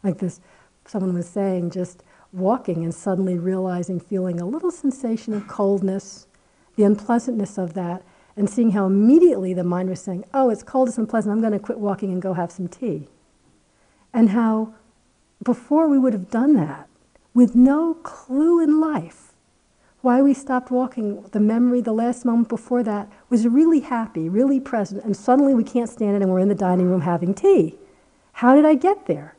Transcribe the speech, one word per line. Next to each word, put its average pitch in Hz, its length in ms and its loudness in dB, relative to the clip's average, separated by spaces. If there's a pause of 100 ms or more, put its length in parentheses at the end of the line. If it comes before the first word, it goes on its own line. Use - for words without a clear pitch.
Like 190 160 -4
this, 175 220 -8 (440)
someone 185 300 -4
was 175 120 -4
saying, 185 440 -4
just 180 320 -10 (300)
walking 185 520 -2
and 170 100 -4
suddenly 185 440 -2
realizing, 180 640 -4
feeling 185 400 -6
a 175 60 -8
little 330 240 -4
sensation 240 640 -6
of 208 160 -8
coldness, 196 800 -4 (500)
the 214 80 4
unpleasantness 220 720 -2
of 170 180 -6
that, 180 280 -8 (340)
and 208 140 -2
seeing 226 220 0
how 196 140 0
immediately 208 680 4
the 180 100 -4
mind 180 240 -4
was 269 120 -8
saying, 190 240 -10 (100)
"Oh, 262 160 2
it's 208 120 -6
cold, 262 260 -2
it's 233 100 -8
unpleasant, 214 340 -4
I'm 220 80 -2
gonna 226 180 -2
quit 220 200 -8
walking 196 340 -6
and 185 80 -4
go 185 140 -4
have 170 180 -6
some 180 160 -10
tea." 160 400 -8 (1040)
And 226 180 4
how 220 440 -2 (680)
before 302 460 0
we 277 100 2
would 254 140 2
have 185 180 -8
done 269 240 2
that, 151 340 -2 (460)
with 240 200 4
no 294 480 4
clue 320 580 0
in 311 200 4
life 269 520 -6 (680)
why 254 220 2
we 277 100 6
stopped 254 380 -4
walking. 247 520 -4 (100)
The 214 80 -2
memory, 240 400 2
the 226 120 -4
last 240 320 -2
moment 233 240 0
before 247 360 -4
that, 208 260 -6 (180)
was 233 180 2
really 302 340 4
happy, 220 480 -6
really 262 320 2
present, 208 440 -6
and 208 120 -2
suddenly 277 380 4
we 226 100 2
can't 233 260 -4
stand 202 260 -2
it 202 60 0
and 190 80 0
we're 185 80 2
in 190 100 2
the 202 60 2
dining 180 340 0
room 180 120 0
having 175 340 -2
tea. 277 420 2 (580)
How 247 200 4
did 302 100 8
I 311 100 6
get 381 320 0
there? 151 320 -8